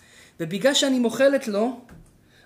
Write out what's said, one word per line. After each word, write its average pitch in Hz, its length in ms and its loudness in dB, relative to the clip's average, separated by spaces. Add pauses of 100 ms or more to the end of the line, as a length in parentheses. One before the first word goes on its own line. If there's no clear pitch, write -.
(400)
ובגלל 185 340 0
שאני 269 260 0
מוחלת 269 480 2
לו, 220 320 -4 (680)